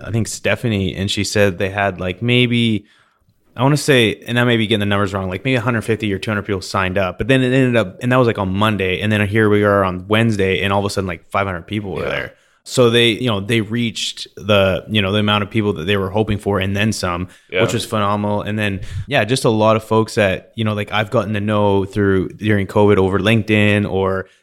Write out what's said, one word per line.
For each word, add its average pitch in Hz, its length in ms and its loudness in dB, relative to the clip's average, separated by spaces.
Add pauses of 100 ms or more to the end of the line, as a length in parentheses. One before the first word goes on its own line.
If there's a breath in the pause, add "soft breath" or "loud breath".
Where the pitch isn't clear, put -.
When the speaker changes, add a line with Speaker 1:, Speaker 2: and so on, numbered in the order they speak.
Speaker 1:
I - 60 -10
think, 110 160 0
Stephanie, 101 680 -2
and 95 160 -4
she 101 140 -2
said 101 320 0
they 95 120 -2
had, 98 300 -2
like, 92 220 -6
maybe, 117 640 2 (720 soft breath)
I 120 60 0
wanna 143 140 2
say, 123 500 2
and 120 120 0
I 120 40 2
may 120 140 2
be 110 100 0
getting 107 140 0
the 101 40 0
numbers 101 280 0
wrong, 95 160 -4
like, 92 140 -6
maybe 131 120 0
a 117 60 0
hundred 117 200 -2
fifty 107 320 -2
or 92 60 -4
two - 120 -8
hundred 101 120 -2
people 98 180 -4
signed 95 360 -2
up, 92 200 -2
but 104 100 -6
then 131 140 4
it 127 100 0
ended 127 240 2
up, 98 260 0
and 123 100 0
that 127 60 4
was, 123 100 4
like, 107 100 0
on 98 160 -2
Monday, 95 480 0
and 107 100 0
then 104 160 2
here 107 220 2
we 104 140 4
are 101 200 4
on 90 240 -4
Wednesday, 104 540 2
and 98 100 0
all 101 80 2
of 98 60 -2
a 101 60 -2
sudden, 95 160 -4
like, 85 220 -10
five 98 180 -2
hundred 87 200 -8
people 101 260 -8
were 80 100 -6
Speaker 2:
Yeah. 78 60 -4
Speaker 1:
there. 69 240 -8 (360 soft breath)
So 120 200 4
they, 117 220 4
you 107 160 -2
know, 104 120 -2
they 110 220 -2
reached 113 720 -6
the, 98 540 2
you 107 120 2
know, 95 120 0
the 107 60 2
amount 104 260 2
of 95 40 -12
people 104 220 0
that 78 140 -4
they 101 100 2
were 95 140 -2
hoping 104 280 0
for 98 220 -2
and 98 160 -2
then 107 160 0
some, 90 380 -4 (200 loud breath)
Speaker 2:
Yeah. 92 120 0
Speaker 1:
which - 100 0
was 110 140 -4
phenomenal. 104 560 -2
And 107 180 -6
then, 98 220 -4 (260 loud breath)
yeah, 131 160 0
just 123 220 -2
a 127 40 4
lot 110 280 4
of 107 80 -4
folks 110 300 0
that, 98 400 0
you 113 100 -4
know, 107 80 -2
like, 104 180 -6
I've 104 180 -2
gotten 107 260 -2
to 101 40 -2
know 101 460 2
through, 98 500 0
during 101 320 0
covid 104 300 4
over 95 220 2
LinkedIn 104 680 2
or, 95 380 -2 (160 soft breath)